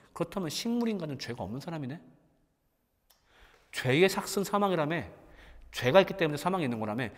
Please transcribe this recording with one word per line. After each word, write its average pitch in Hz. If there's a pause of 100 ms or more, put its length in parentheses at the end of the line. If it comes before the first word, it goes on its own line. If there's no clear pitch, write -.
(140)
그렇다면 165
식물인간은 214
죄가 117
없는 104
사람이네? 151 (1700)
죄의 151
삭슨 202
사망이라며? 175 (680)
죄가 135
있기 185
때문에 151
사망이 175
있는 120
거라며? 107